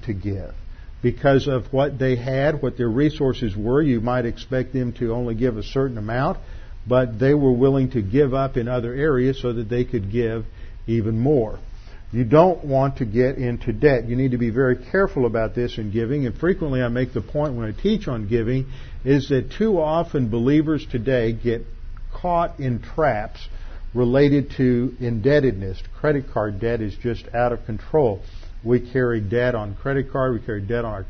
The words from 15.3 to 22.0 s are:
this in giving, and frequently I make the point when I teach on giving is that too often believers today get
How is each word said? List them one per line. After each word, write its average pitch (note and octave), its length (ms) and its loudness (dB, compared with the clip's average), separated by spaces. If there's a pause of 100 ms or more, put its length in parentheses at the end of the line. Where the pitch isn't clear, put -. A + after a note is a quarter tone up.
this A#2+ 220 -2
in G#2+ 140 -6
giving, A#2 340 -2
and A2+ 100 -2
frequently D#3+ 460 0
I B2 80 0
make B2 240 -2
the A#2+ 80 -2
point D3 340 -4
when A2+ 120 -4
I G#2+ 60 -6
teach G#3 340 0
on A2 220 -4
giving A#2+ 380 0 (380)
is C3+ 240 2
that C3 220 0
too G#3 300 2
often D#3 480 0
believers C#3+ 580 2
today A#2 460 0
get A2+ 340 -2 (460)